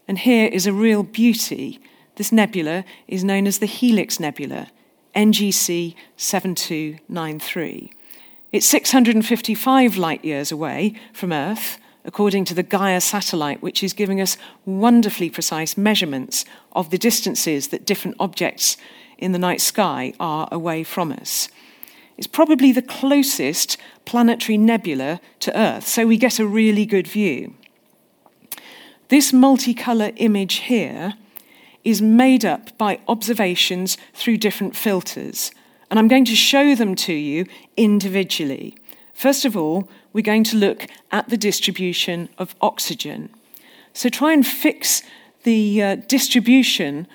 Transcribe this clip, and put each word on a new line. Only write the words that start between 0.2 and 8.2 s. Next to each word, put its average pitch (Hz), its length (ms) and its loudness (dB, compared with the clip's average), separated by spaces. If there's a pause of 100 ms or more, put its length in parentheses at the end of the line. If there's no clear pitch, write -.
is 185 200 -2
a 202 60 0
real 214 280 2
beauty. 220 800 -2 (380)
This 208 160 -4
nebula 190 500 0 (240)
is 185 160 -6
known 196 240 0
as 196 120 -2
the 214 80 -2
Helix 220 520 0
Nebula, 143 480 -8 (480)
N 214 160 4
G 202 180 2
C 175 460 -2 (220)
seven 185 380 -4
two 156 420 -6 (100)
nine 160 320 -8
three. - 520 -10 (600)